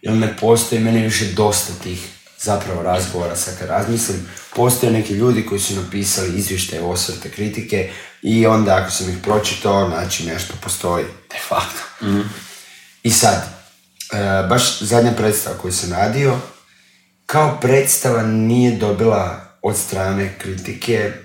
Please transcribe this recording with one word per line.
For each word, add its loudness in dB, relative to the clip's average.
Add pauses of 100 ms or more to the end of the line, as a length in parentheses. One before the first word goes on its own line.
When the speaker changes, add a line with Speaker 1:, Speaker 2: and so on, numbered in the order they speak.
Speaker 1:
ili 0
ne 0
postoji, 4
meni 4
je 2
više 0
dosta 0
tih -10 (320)
zapravo -4
razgovora -2
sad -6
kad -8
razmislim. 0 (380)
Postoje 4
neki 2
ljudi 2
koji -2
su -2
napisali -2
izvještaje, -4
osvrte, -4
kritike -4 (320)
i 4
onda 6
ako 0
sam -4
ih -4
pročitao, 2
znači -4
nešto -6
postoji, -2
de -16
facto. -4 (220)
Speaker 2:
Mhm. 2 (840)
Speaker 1:
I 2
sad, 2 (640)
e, -4 (260)
baš 2
zadnja 4
predstava 0
koju -6
sam -4
radio, 2 (880)
kao 2
predstava 2
nije 4
dobila 0
od 0
strane -2
kritike -4 (140)